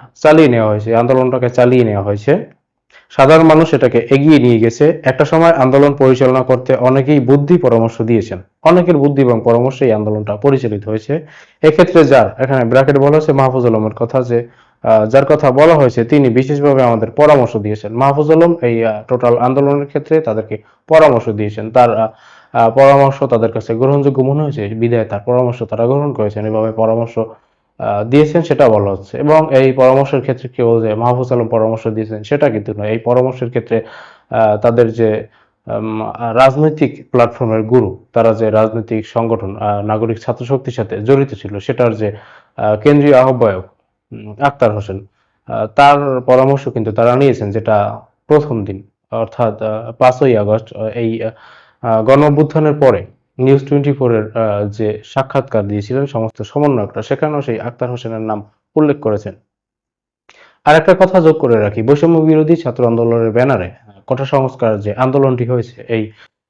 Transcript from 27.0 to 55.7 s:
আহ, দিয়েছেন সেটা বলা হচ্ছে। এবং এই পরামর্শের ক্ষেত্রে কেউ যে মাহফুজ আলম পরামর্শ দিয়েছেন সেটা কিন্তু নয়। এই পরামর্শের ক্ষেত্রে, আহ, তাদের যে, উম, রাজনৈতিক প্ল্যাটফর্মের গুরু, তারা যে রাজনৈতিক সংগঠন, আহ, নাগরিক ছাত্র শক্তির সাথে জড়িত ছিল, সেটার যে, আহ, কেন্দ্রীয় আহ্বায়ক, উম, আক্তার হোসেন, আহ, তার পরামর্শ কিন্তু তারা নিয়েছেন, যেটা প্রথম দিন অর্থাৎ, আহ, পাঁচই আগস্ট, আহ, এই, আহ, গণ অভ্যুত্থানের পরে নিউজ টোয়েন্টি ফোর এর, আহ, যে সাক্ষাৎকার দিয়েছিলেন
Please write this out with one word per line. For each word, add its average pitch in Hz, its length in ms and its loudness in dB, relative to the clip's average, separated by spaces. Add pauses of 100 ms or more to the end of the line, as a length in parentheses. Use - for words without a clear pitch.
আহ, 107 260 -4
দিয়েছেন 147 380 0
সেটা 139 260 2
বলা 101 220 2
হচ্ছে। 98 280 -10
এবং 151 380 2
এই 131 160 4
পরামর্শের 131 480 2
ক্ষেত্রে 127 280 -8
কেউ 117 340 0
যে 110 120 -2
মাহফুজ 123 380 -2
আলম 120 160 -2
পরামর্শ 113 400 -2
দিয়েছেন 107 340 -8
সেটা 143 280 0
কিন্তু 107 240 -8
নয়। 104 140 -8
এই 113 100 -4
পরামর্শের 127 500 -2
ক্ষেত্রে, 113 340 -4 (480)
আহ, 110 260 0
তাদের 117 360 0
যে, 110 340 -2 (400)
উম, 110 360 -8 (320)
রাজনৈতিক 143 760 0
প্ল্যাটফর্মের 113 520 0
গুরু, 110 360 0 (140)
তারা 113 220 2
যে 110 160 -2
রাজনৈতিক 110 560 -2
সংগঠন, 110 500 -6
আহ, 104 240 -6
নাগরিক 107 400 -4
ছাত্র 123 240 -8
শক্তির 127 280 -6
সাথে 107 280 -8
জড়িত 135 340 0
ছিল, 104 240 -12
সেটার 117 360 -2
যে, 104 180 -6 (440)
আহ, 107 200 -2
কেন্দ্রীয় 143 400 4
আহ্বায়ক, 120 480 2 (480)
উম, 107 280 -18
আক্তার 139 320 0
হোসেন, 98 340 -10 (400)
আহ, 110 200 -6
তার 143 540 2
পরামর্শ 131 480 2
কিন্তু 110 240 -6
তারা 117 240 0
নিয়েছেন, 120 340 0
যেটা 104 500 -2 (260)
প্রথম 147 380 0
দিন 98 180 -12 (280)
অর্থাৎ, 113 520 -4
আহ, 110 300 -8
পাঁচই 127 440 2
আগস্ট, 107 400 -2
আহ, 110 100 -8
এই, 113 380 -6
আহ, - 800 -6
গণ 135 200 4
অভ্যুত্থানের 151 520 0
পরে 127 320 0 (320)
নিউজ 139 300 0
টোয়েন্টি 143 240 -2
ফোর 127 220 -2
এর, 110 100 -2
আহ, 107 440 -4
যে 107 360 -6
সাক্ষাৎকার 131 640 -4
দিয়েছিলেন 104 380 -6